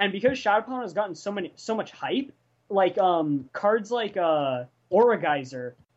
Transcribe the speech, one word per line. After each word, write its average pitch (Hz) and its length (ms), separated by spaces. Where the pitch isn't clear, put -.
and 202 100
because 226 260
Shadow 214 280
Paladin 254 180
has 180 120
gotten 196 200
so - 160
many, 196 240
so - 220
much - 160
hype, 240 400
like, 190 300
um, 160 540
cards 214 400
like, 226 240
uh, 143 480
Aura 214 300
Geyser, 131 560